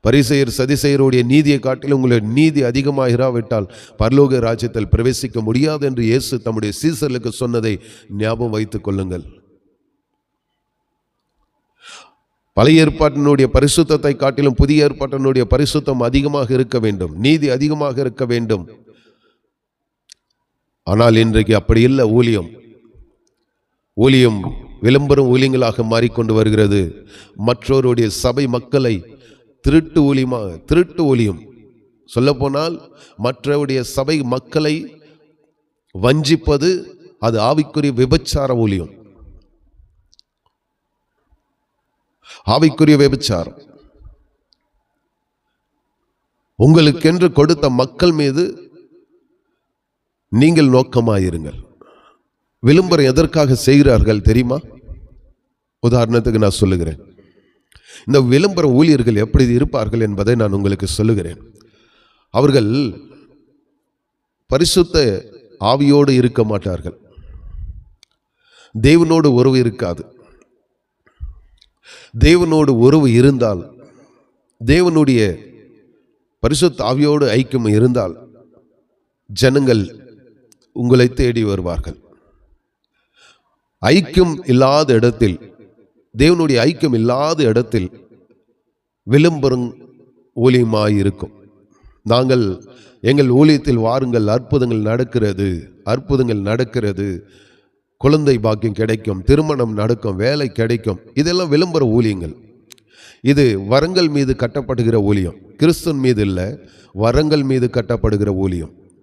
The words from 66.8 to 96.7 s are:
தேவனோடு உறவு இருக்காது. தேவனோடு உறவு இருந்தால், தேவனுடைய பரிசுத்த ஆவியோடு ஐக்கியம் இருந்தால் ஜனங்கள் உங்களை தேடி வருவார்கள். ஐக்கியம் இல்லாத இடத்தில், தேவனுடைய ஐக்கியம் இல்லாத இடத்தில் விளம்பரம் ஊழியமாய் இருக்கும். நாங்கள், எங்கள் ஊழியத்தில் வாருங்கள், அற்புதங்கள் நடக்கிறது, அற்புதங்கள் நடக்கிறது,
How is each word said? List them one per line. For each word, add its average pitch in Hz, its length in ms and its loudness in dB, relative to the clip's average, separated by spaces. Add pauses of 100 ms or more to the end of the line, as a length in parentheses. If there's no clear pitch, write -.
தேவனோடு 156 580 2
உறவு 127 260 2
இருக்காது. 98 460 -4 (2250)
தேவனோடு 156 580 4
உறவு 139 340 4
இருந்தால், 117 500 2 (1000)
தேவனுடைய 151 580 2 (1200)
பரிசுத்த 143 400 0
ஆவியோடு 147 460 0
ஐக்கியம் 117 400 -2
இருந்தால் 107 460 0 (1120)
ஜனங்கள் 127 540 2 (920)
உங்களை 123 340 2
தேடி 120 340 -2
வருவார்கள். 87 540 -6 (1800)
ஐக்கியம் 170 520 2 (120)
இல்லாத 135 480 2
இடத்தில், 113 440 0 (800)
தேவனுடைய 151 440 2
ஐக்கியம் 143 340 0
இல்லாத 131 500 -2
இடத்தில் 113 440 0 (1200)
விளம்பரம் 135 600 0 (680)
ஊழியமாய் 113 640 2
இருக்கும். 98 360 -4 (720)
நாங்கள், 123 420 0 (560)
எங்கள் 135 300 2
ஊழியத்தில் 139 520 2
வாருங்கள், 120 440 0
அற்புதங்கள் 120 540 -2
நடக்கிறது, 107 680 -2 (340)
அற்புதங்கள் 120 580 -2
நடக்கிறது, 104 640 -4 (920)